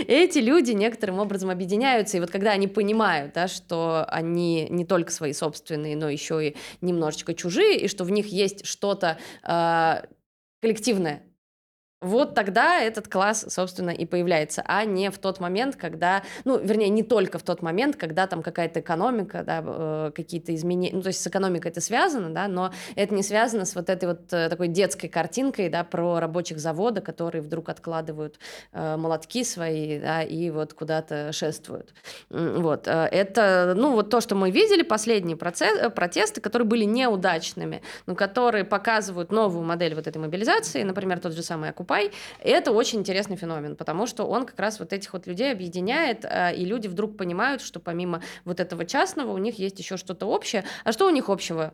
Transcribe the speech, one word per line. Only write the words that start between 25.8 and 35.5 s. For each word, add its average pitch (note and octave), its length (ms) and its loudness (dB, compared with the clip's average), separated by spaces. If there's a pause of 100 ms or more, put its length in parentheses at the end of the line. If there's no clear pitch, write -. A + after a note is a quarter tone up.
про E3+ 360 0
рабочих E3 380 -4
завода, F3 420 0
которые E3 400 -4
вдруг E3 280 -6
откладывают, D#3+ 680 -8 (340)
э, D#3 240 -4
молотки E3 460 -2
свои, D#3 560 -2
да, D#3+ 240 0
и E3 280 -4
вот D#3 240 -4
куда-то D#3 580 -4
шествуют. - 600 -6 (380)
М, D#3 320 0
вот, D3+ 240 0
э, G#2+ 40 2 (200)
это, F#3+ 640 4
ну, C4+ 160 4
вот G#3 180 2
то, A#3 100 4
что G#3+ 140 -2
мы F#3+ 160 4
видели, F#4+ 320 6
последние G#3+ 540 0
процесс-, D#4 420 0